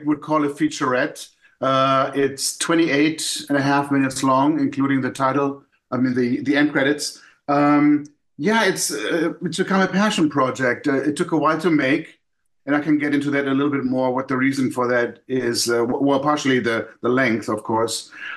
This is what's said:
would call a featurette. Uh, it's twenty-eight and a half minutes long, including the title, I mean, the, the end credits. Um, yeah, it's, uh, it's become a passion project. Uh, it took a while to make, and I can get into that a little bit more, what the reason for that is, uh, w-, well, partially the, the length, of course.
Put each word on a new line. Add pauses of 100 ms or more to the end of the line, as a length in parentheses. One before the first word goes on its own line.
would
call
a
featurette. (320)
Uh,
it's
twenty-eight
and
a
half
minutes
long,
including
the
title, (280)
I
mean,
the,
the
end
credits. (280)
Um, (320)
yeah,
it's,
uh,
it's
become
a
passion
project.
Uh,
it
took
a
while
to
make, (440)
and
I
can
get
into
that
a
little
bit
more,
what
the
reason
for
that (100)
is,
uh,
w-,
well,
partially
the, (140)
the
length,
of
course. (260)